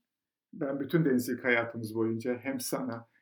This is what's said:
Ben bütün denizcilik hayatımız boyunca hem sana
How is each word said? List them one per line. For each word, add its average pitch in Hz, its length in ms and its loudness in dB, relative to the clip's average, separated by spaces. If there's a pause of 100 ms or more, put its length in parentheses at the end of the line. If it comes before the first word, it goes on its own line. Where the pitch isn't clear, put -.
(540)
Ben 139 260 -2
bütün 156 260 2
denizcilik 127 380 2
hayatımız 117 520 0
boyunca 113 460 0
hem 135 180 -4
sana 123 480 -4 (140)